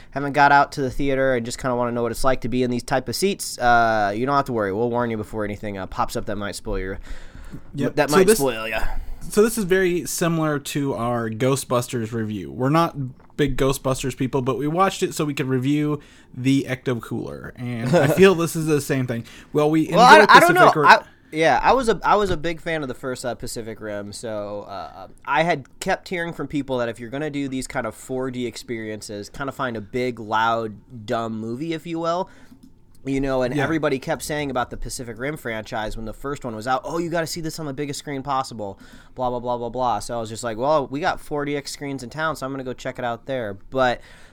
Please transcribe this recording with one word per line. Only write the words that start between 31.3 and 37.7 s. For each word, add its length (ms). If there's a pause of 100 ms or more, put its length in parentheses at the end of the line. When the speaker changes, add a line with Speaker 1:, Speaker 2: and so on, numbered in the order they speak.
Speaker 1:
movie, 360
if 120
you 140
will. 300 (800)
You 140
know, 220
and 120
Speaker 2:
Yeah. 60
Speaker 1:
everybody 380
kept 240
saying 260
about 220
the 60
Pacific 420
Rim 180
franchise 580
when 120
the 60
first 300
one 120
was 100
out, 180
"Oh, 140
you 140
gotta 160
see 120
this 200
on 80
the 60